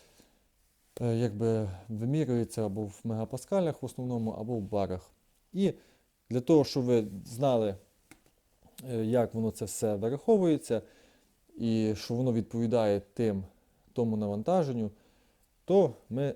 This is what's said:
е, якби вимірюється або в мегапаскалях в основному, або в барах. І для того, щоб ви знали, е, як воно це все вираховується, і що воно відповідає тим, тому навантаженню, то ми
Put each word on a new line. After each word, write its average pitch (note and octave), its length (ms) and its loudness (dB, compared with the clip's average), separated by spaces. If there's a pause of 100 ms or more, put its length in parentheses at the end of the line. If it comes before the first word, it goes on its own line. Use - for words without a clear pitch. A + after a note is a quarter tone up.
(1000)
е, A#2 160 0
якби A2 540 0 (180)
вимірюється A#2+ 760 -2
або G2+ 160 -4
в G2+ 220 -10
мегапаскалях B2 800 -4
в - 20 -6
основному, A#2+ 460 -4
або A#2 240 -6
в A2+ 60 -2
барах. F#2+ 500 -4 (420)
І F#3 200 2 (580)
для A#2+ 100 0
того, D3 240 6
щоб C3 200 -2
ви A#2 220 4 (180)
знали, A#2 500 0 (1160)
е, A2+ 140 -2
як A#2 300 2
воно A2+ 160 0
це A2 140 -8
все G#2+ 300 -2
вираховується, C#3 880 2 (760)
і A2 400 2
що - 180 -6
воно B2+ 180 0
відповідає A2 680 0 (140)
тим, G2+ 300 0 (480)
тому A2+ 240 0
навантаженню, A2 760 0 (760)
то F3 300 4 (160)
ми C3+ 260 -2